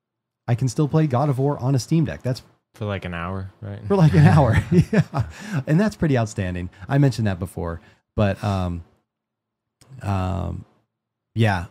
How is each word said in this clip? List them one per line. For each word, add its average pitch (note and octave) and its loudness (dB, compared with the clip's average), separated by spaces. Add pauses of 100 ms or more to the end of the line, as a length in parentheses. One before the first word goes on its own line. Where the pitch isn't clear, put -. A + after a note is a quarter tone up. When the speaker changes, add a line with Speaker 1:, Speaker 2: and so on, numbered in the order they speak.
(480)
Speaker 1:
I A#2+ 2
can C3 0
still D3 0
play D#3 2
God C3+ 0
of B2+ 0
War C#3+ 0
on B2+ 0
a C3 2
Steam D#3+ 0
Deck. D2+ -6
That's B2+ -4 (320)
Speaker 2:
For, A2 -10
like, G2 -6
an F2 -8
hour, F#2+ -8 (100)
right? G2+ -12
Speaker 1:
for, G3 0
like, E3+ 6
an D3+ 8
hour. C#3 6
Speaker 2:
<laughs> - -12
Speaker 1:
<laughs> - 4
Yeah. D#3 4 (640)
And D3+ 2
that's G#3 0
pretty C#3+ 0
outstanding. F2+ -4 (180)
I C3+ 0
mentioned B2+ 2
that F#2 -2
before, E2+ -8 (360)
but, G2+ 0
um, F2+ -2 (1200)
um, F#2 -4 (720)
yeah. G2+ 0